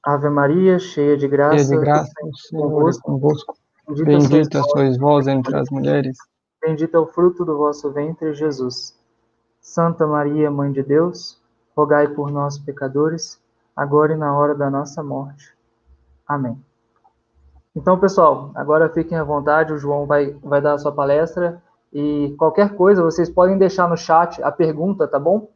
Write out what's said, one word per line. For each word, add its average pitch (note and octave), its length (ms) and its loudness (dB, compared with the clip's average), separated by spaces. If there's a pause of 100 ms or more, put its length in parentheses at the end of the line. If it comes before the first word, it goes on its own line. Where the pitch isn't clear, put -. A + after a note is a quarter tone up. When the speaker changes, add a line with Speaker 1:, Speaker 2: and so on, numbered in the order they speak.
Speaker 1:
Ave C#3+ 260 -2
Maria, E3+ 500 2
cheia D3 360 0
de C#3+ 120 -2
graça, C#3+ 380 4
Speaker 2:
Cheia C3+ 140 2
de - 60 0
graça, D3+ 260 2 (120)
Speaker 1:
o D#3 60 -10
Speaker 2:
o C#3+ 60 -14
Speaker 1:
Senhor D#3 280 -8
é D3 40 -2
Speaker 2:
Senhor - 0 -
é D3+ 60 -2
Speaker 1:
convosco. D#3+ 300 0
Speaker 2:
convosco. D3 540 -2 (300)
Speaker 1:
Bendita D3 420 4
Speaker 2:
Bendita D3+ 340 2
Speaker 1:
sois C#3+ 80 0
Speaker 2:
sois C3+ 260 2
vós C#3+ 320 4
entre C3+ 260 -2
as C3+ 140 -2
mulheres. C#3 480 -2 (440)
Speaker 1:
Bendito D#3+ 340 -2
é E3 40 6
o D#3+ 80 0
fruto F3 380 0
do D3+ 120 -2
vosso D3 320 -2
ventre, D3+ 440 -6
Jesus. C3+ 680 -6 (600)
Santa E3 440 -2
Maria, D3 460 0
Mãe C#3+ 220 -4
de C3+ 100 -4
Deus, D#3+ 580 -2 (320)
rogai D3 360 2
por D3 200 -8
nós, C#3+ 280 -6
pecadores, C#3+ 840 -6 (320)
agora D3 380 0
e D#3 60 -2
na C#3+ 200 -2
hora D3 160 2
da C#3+ 160 -2
nossa D3 320 -6
morte. C#3 540 -12 (720)
Amém. C#3 340 -6 (1120)
Então, F3+ 240 0
pessoal, D#3+ 580 2
agora D3+ 340 2
fiquem E3 280 -4
à D#3 60 -4
vontade, D3 480 0
o D3+ 60 -6
João C#3+ 280 -4
vai, C#3+ 280 0 (100)
vai C#3+ 180 0
dar D3 120 2
a C#3+ 40 -2
sua D3 140 -4
palestra, E3 720 -2 (300)
e D3 440 -4
qualquer G3+ 380 2
coisa, F#3+ 260 4
vocês E3 280 0
podem F#3 280 2
deixar F3+ 300 2
no E3+ 80 0
chat E3+ 480 0
a C#3+ 80 0
pergunta, E3 560 -2
tá C#3+ 100 -2
bom? F#3+ 380 0